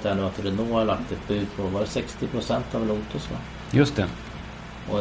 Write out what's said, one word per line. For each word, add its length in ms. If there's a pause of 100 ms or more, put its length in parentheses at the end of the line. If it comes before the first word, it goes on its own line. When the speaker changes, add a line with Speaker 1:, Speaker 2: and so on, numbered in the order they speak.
Speaker 1:
där 120
nu 100
att 200
Renault 280
har 120
lagt 280
ett 160
bud 180 (100)
på, 60
var 180
det 60
sextio 400
procent 480
av 120
Lotus, 440
va? 60 (340)
Speaker 2:
Just 260
det. 100 (840)
Speaker 1:
Och 100